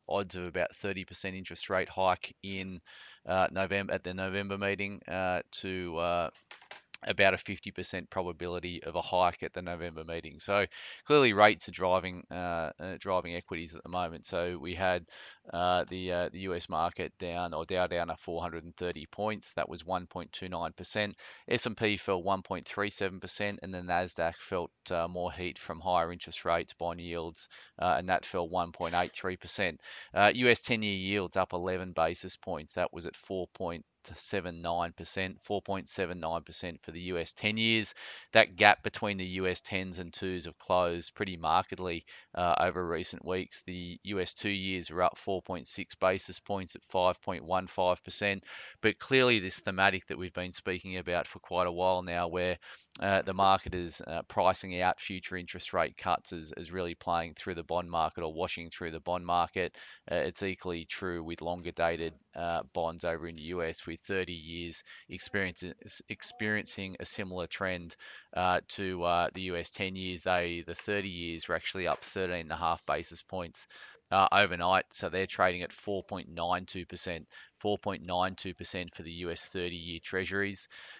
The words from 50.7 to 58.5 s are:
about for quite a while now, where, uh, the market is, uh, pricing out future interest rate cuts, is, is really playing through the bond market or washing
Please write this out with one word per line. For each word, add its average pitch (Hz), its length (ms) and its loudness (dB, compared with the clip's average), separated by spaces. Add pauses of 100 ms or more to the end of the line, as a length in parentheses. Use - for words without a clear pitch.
about 87 300 0
for - 100 -14
quite 90 300 2
a 87 40 0
while 90 300 2
now, 87 260 0
where, 90 300 0 (420)
uh, 98 220 4
the 95 140 -2
market 95 400 6
is, 87 320 -4
uh, 78 160 -4
pricing 92 580 2
out 90 180 4
future 92 380 -6
interest 87 360 -8
rate 82 220 2
cuts, - 380 -2
is, 78 240 -8
is 82 140 -10
really 87 240 -2
playing 85 400 0
through 92 200 -6
the 82 80 -6
bond 85 260 -2
market 85 340 0
or 80 100 -2
washing 85 360 -4